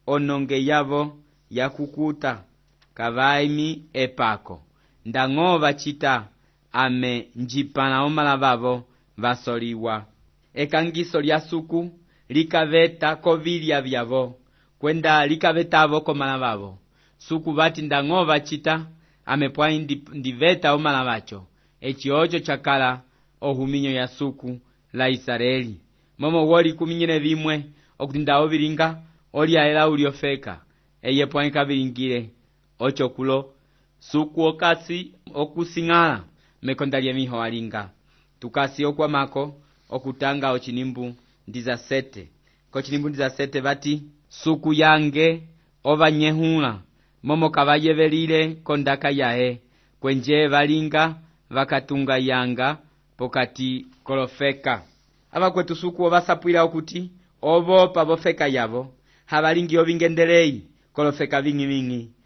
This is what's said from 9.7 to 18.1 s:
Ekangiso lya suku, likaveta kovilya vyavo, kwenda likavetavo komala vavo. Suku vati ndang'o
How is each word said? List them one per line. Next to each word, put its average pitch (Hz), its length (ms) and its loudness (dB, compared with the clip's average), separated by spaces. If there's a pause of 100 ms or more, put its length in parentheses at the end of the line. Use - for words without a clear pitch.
Ekangiso 160 680 -2
lya 151 180 2
suku, 170 520 -6 (380)
likaveta 160 840 2
kovilya 156 680 0
vyavo, 127 580 -4 (400)
kwenda 156 480 2
likavetavo 160 720 2
komala 139 360 -2
vavo. 101 400 -4 (400)
Suku 160 340 -6
vati 160 300 0
ndang'o 151 440 0